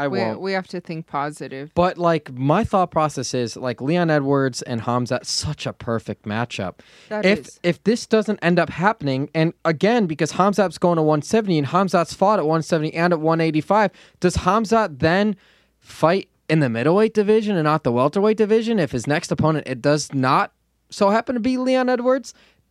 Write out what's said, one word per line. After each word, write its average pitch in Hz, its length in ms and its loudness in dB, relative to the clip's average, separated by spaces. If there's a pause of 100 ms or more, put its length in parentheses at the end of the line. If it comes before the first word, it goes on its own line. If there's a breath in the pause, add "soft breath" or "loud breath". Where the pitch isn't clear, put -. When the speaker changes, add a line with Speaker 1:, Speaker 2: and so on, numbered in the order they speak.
Speaker 1:
I 143 40 -2
Speaker 2:
We, 131 100 -2
Speaker 1:
won't. 110 220 -4
Speaker 2:
we 190 120 -6
have 190 160 -4
to 175 120 -10
think 165 260 -12
positive. 143 680 -8
Speaker 1:
But, 175 240 2
like, 165 340 0
my 143 320 2
thought 185 260 0
process 151 440 -2
is, 120 220 -4
like, 123 240 -6
Leon 165 300 0
Edwards 139 520 0
and 117 200 -6
Hamzat, 123 420 -2
such - 420 -6
a 113 60 -6
perfect - 520 -8
matchup. 107 540 -6 (300 loud breath)
Speaker 2:
That 214 160 -6
Speaker 1:
If, 190 220 2
Speaker 2:
is. - 160 -20
Speaker 1:
if 175 220 -2
this 233 220 0
doesn't 214 360 0
end 175 160 2
up 160 120 0
happening, 147 640 -2
and 160 180 2 (120)
again, 196 420 2
because 156 260 -2
Hamzat's 190 460 0
going 175 180 2
to 160 60 2
one 151 200 2
seventy, 202 360 0
and 143 100 0
Hamzat's 175 460 0
fought 202 260 2
at 147 60 -2
one 160 160 0
seventy 156 320 -2
and 170 180 2
at 156 80 0
one 160 200 2
eighty-five, 165 520 2 (260 loud breath)
does 180 200 0
Hamzat 202 600 0
then 185 380 2 (420 soft breath)
fight - 500 0 (200)
in 160 100 4
the 139 100 4
middleweight 165 460 2
division 208 420 2
and 160 80 0
not 151 200 2
the 123 80 2
welterweight 196 440 2
division 220 440 0
if 147 100 0
his 123 160 -4
next 147 240 -2
opponent, 156 380 0
it 127 120 -8
does 147 320 0
not 139 400 0 (380)
so 202 200 2
happen 226 260 -2
to 240 40 -2
be 254 160 -2
Leon 254 320 0
Edwards? 254 460 -2 (360 soft breath)